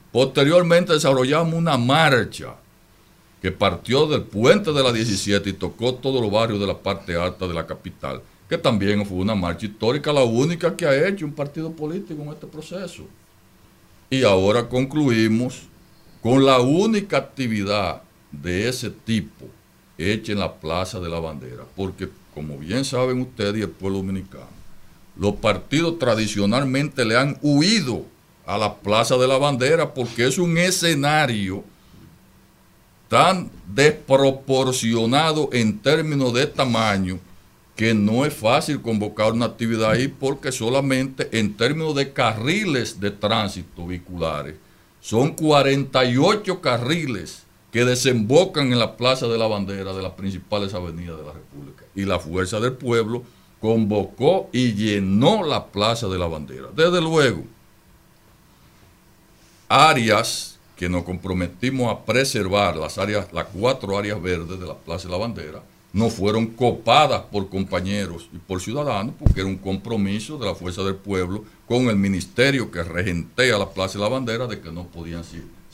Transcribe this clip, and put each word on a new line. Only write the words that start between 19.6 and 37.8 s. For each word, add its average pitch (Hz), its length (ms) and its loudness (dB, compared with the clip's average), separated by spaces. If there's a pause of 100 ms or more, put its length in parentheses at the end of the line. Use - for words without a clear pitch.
hecha 107 360 -2
en 101 80 -2
la 85 120 -4
Plaza 90 480 -6
de 87 80 -8
la 82 100 -6
Bandera, 65 460 -10 (100)
porque, 92 360 -8 (240)
como 76 240 -10
bien 101 260 -4
saben 127 380 -2
ustedes 107 340 -4
y 110 60 -2
el 90 80 -4
pueblo 95 280 -4
dominicano, 95 520 -8 (640)
los 92 200 0
partidos 156 600 0
tradicionalmente 117 1080 0
le 110 100 2
han 139 240 2
huido 147 640 2 (400)
a 101 140 -4
la 107 160 0
Plaza 113 420 2
de 127 120 4
la 135 100 4
Bandera 143 560 2
porque 120 320 -2
es 139 100 0
un 170 220 2
escenario 143 1040 0 (1400)
tan 170 420 4 (240)
desproporcionado 135 1800 2
en 110 260 2
términos 143 560 0
de 135 120 2
tamaño 107 720 0 (560)
que 113 200 2